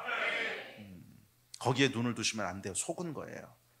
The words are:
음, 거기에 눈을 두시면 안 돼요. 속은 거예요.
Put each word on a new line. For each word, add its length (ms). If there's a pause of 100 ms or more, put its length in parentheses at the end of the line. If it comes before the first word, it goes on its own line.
(800)
음, 240 (580)
거기에 280
눈을 260
두시면 300
안 160
돼요. 140
속은 400
거예요. 400 (260)